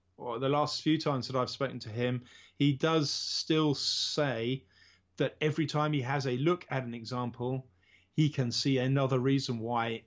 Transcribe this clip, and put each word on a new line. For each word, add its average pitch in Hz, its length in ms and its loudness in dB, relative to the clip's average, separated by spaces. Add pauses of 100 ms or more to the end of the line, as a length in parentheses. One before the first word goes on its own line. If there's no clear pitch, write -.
(180)
or 120 200 -6
the 135 120 0
last 147 340 0
few 156 160 4
times 139 280 -2
that 131 80 -4
I've 127 140 0
spoken 127 300 -4
to 117 100 -12
him, 123 320 0 (380)
he 143 140 4
does 160 360 2
still - 640 0
say 131 920 -2 (520)
that 139 260 0
every 156 240 2
time 151 280 0
he 143 80 2
has 135 260 -2
a 123 100 0
look 175 320 0
at 131 140 -2
an 117 100 -8
example, 123 720 -4 (500)
he 151 140 4
can 127 220 -2
see 135 260 0
another 131 400 2
reason 131 400 0
why 117 500 -2